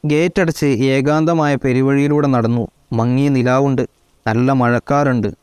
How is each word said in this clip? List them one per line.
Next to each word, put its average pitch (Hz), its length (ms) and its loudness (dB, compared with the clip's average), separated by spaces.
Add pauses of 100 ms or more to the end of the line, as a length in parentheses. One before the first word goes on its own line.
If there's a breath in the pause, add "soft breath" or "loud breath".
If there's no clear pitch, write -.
ഗേറ്റ് 160 360 0
അടച്ച് 165 240 -2
ഏകാന്തമായ 143 880 0
പെരുവഴിയിലൂടെ 139 720 0
നടന്നു. 120 400 0 (260)
മങ്ങിയ 123 360 0
നിലാവുണ്ട്, 131 580 0 (400)
നല്ല 120 240 0
മഴക്കാറുണ്ട്. 123 760 0 (160)